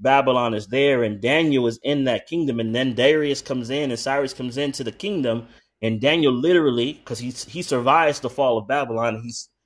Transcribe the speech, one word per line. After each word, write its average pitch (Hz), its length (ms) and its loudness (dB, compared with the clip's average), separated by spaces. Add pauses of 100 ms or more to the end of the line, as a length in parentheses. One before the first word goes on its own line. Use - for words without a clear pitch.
Babylon 127 540 2
is 107 120 -6
there, 131 380 2
and 104 160 -4
Daniel 135 480 2
is 113 160 -2
in 139 200 0
that 117 220 -2
kingdom, 147 320 -2
and 113 160 -2
then 127 200 -2
Darius 143 460 2
comes 123 300 -6
in, 139 200 -2
and 120 100 -4
Cyrus 135 340 -2
comes 123 240 -8
into 139 240 -4
the 117 80 -4
kingdom, 120 560 -4 (340)
and 113 200 -2
Daniel 147 320 4
literally, 139 640 2 (100)
'cause 117 160 -8
he's, 123 240 -10
he 160 180 -10
survives 139 560 2
the 127 100 -6
fall 123 300 0
of 101 80 -6
Babylon, 117 560 -2
he's, 117 260 -12 (180)